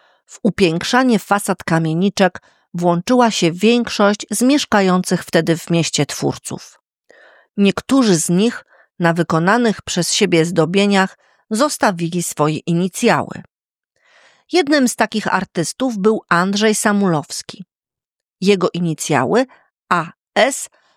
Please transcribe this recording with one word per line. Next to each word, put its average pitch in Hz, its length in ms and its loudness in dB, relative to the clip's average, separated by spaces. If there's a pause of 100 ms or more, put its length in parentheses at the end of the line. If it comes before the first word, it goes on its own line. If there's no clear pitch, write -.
(260)
W - 180 -20
upiększanie 202 760 2
fasad - 440 -2
kamieniczek 170 800 0 (320)
włączyła 180 580 2
się 165 200 0
większość 208 800 0
z 208 100 -4
mieszkających 196 840 0
wtedy 165 340 0
w - 120 -14
mieście 160 360 0
twórców. - 720 -8 (800)
Niektórzy 202 580 2
z - 140 -2
nich 202 360 0 (340)
na 165 140 2
wykonanych 185 680 0
przez - 320 -4
siebie 175 320 2
zdobieniach 190 720 0 (320)
zostawili 180 760 -2
swoje 156 340 -2
inicjały. 175 840 -2 (1080)
Jednym 285 360 2
z - 80 -4
takich - 380 -2
artystów 202 640 -4
był 214 320 2
Andrzej 202 460 2
Samulowski. 196 920 -2 (760)
Jego 185 320 2
inicjały 165 720 -2 (440)
A 170 220 -2 (240)
S 240 340 -2 (280)